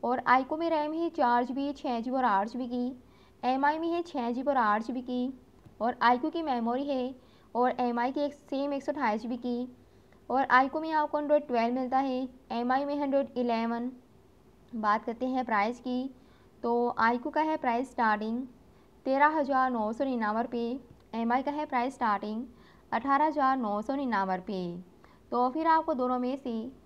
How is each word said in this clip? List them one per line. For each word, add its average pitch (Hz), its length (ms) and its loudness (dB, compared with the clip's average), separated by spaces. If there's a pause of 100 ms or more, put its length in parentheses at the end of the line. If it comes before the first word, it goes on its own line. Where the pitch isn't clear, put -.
और 240 180 0 (100)
iQOO 262 280 4
में 330 100 0
रैम 302 240 0
है 330 180 -2
चार 240 320 2
जी 247 100 -4
बी, 277 200 -2
छः 254 260 -4
जी 240 120 -4
बी 269 60 0
और 254 80 2
आठ 202 220 4
जी 240 120 -8
बी 254 80 -6
की, 247 280 -4 (480)
एमआई 277 360 2
में 330 80 -2
है 339 160 0
छः 247 280 -4
जी 247 120 -4
बी 285 60 0
और 277 80 4
आठ 220 260 4
जी 247 100 -6
बी 247 80 -6
की। 247 320 -4 (480)
और 247 240 0
iQOO 254 280 4
की 330 100 -4
मेमोरी 247 420 -2
है 262 300 -4 (400)
और 247 260 2
एमआई 240 300 0
की 294 100 -2
एक 285 120 -2
सेम 277 400 -4
एक 277 100 -6
सौ 302 80 -4
अट्ठाईस 226 300 0
जी 240 60 -10
बी 240 100 -4
की। 247 300 -4 (600)
और 262 260 2
iQOO 277 260 4
में 320 120 -4
आपको 302 280 0
Android 294 260 4
ट्वेल्व 233 280 0
मिलता 262 240 -2
है, 262 280 -2 (240)
एमआई 247 340 0
में 285 120 -2
Android 277 400 0
इलेवन। 233 540 0 (840)
बात 214 300 0
करते 240 220 -4
हैं 254 180 -2
प्राइस 226 340 0
की, 254 300 -4 (540)
तो 240 380 0
iQOO 247 320 0
का 302 100 2
है 311 140 0
प्राइस 254 340 -2
स्टार्टिंग 220 540 0 (600)
तेरह 269 240 6
हज़ार 269 420 2
नौ 220 220 -2
सौ 277 100 -2
निन्यानवे 226 380 0
रुपये, 240 380 -4 (360)
एमआई 233 280 2
का 285 80 -2
है 302 140 -4
प्राइस 254 280 -2
स्टार्टिंग 214 520 -2 (460)
अठारह 277 340 2
हज़ार 269 320 2
नौ 208 240 -2
सौ 269 140 -4
निन्यानवे 202 400 0
रुपये। 180 420 -6 (540)
तो 247 180 2
फिर 320 180 -2
आपको 320 260 4
दोनों 254 260 0
में 254 180 -2
से 262 160 -8 (320)